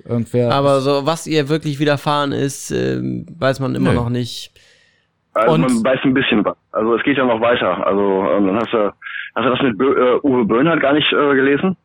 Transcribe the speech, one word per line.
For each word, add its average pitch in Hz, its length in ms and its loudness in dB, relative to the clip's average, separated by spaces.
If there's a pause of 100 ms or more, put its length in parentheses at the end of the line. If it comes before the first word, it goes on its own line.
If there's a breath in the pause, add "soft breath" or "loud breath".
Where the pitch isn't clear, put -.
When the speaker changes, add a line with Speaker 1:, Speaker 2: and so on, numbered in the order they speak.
Speaker 1:
irgendwer 120 480 -2
Speaker 2:
Aber 139 300 2
so, 139 240 0
was 160 220 -4
ihr 151 200 0
wirklich 151 320 -2
widerfahren 147 520 0
ist, 135 400 -4
ähm, 127 560 -4 (100)
weiß 131 220 -2
man 127 160 -4
immer 127 160 2
Speaker 1:
Nö. - 60 2
Speaker 2:
noch 120 120 -2
nicht. 123 420 -6 (840 soft breath)
Speaker 3:
Also 113 200 2
Speaker 1:
Und 160 80 2
Speaker 3:
man 123 220 0
weiß 131 220 2
ein 135 80 2
bisschen 120 300 0
was. 90 120 -4 (160)
Also 113 240 0
es 107 80 -2
geht 139 140 0
ja 135 80 0
noch 113 160 0
weiter. 117 440 0
Also, 98 460 0
ähm, 101 160 2
dann 92 80 0
hast 113 180 -4
du, 104 180 0 (440 loud breath)
hast 110 100 -2
du 131 40 2
das 127 120 -2
mit 123 160 0
Bö-, 127 380 2
äh, - 80 0
Uwe 127 220 2
Böhnhardt 143 360 2
gar 139 120 2
nicht, 151 180 0
äh, 139 240 2
gelesen 139 500 2